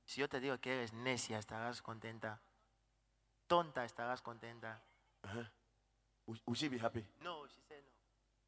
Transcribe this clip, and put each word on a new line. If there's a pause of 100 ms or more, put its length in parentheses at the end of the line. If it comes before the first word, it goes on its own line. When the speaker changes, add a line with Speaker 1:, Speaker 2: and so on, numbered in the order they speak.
Speaker 1:
Si
yo
te
digo
que
eres
necia,
estarás
contenta. (1080)
Tonta,
estarás
contenta. (460)
Speaker 2:
Uh-huh. (840)
Will,
will
she
be
happy? (200)
Speaker 1:
No,
she
said
no. (560)